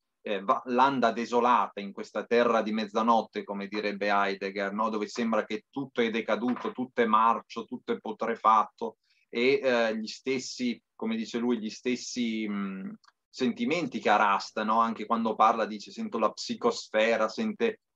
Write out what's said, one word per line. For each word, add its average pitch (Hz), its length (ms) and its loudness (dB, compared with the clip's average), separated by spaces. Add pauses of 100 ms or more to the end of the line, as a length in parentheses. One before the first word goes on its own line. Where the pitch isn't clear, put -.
(220)
eh, 101 200 -4
va-, - 240 0
landa 123 480 4
desolata, 117 640 2
in 101 140 -10
questa 107 320 -8
terra 117 360 4
di 107 120 -2
mezzanotte, 110 720 0
come 101 220 -8
direbbe 101 420 -2
Heidegger, 98 640 0
no? 110 160 -2
Dove 107 180 -4
sembra 110 380 -2
che 104 240 -6
tutto 135 320 -6
è 113 80 2
decaduto, 110 640 -2
tutto 127 280 -4
è 117 40 4
marcio, 110 580 2
tutto 120 300 -8
è 107 60 -2
putrefatto, 110 960 0 (320)
e, 135 340 2
eh, 117 340 2
gli 110 100 -6
stessi, 127 720 -4 (160)
come 110 220 -4
dice 113 220 -6
lui, 120 200 0
gli 107 120 -6
stessi... 117 760 -4
Mh, 101 500 -6 (380)
sentimenti 123 680 -2
che 110 100 0
arrastano, 107 720 2
anche 110 240 -2
quando 113 300 -2
parla 110 300 4
dice: 104 240 -10
"Sento 110 300 -8
la 107 140 2
psicosfera, 110 960 0
sente 110 500 -2 (160)